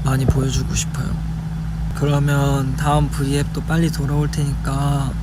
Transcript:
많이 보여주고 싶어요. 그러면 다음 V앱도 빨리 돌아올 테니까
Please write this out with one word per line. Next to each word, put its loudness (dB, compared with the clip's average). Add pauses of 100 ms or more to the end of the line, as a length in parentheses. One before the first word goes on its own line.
많이 2
보여주고 2
싶어요. -2 (880)
그러면 2
다음 2
V앱도 -2
빨리 2
돌아올 0
테니까 0 (120)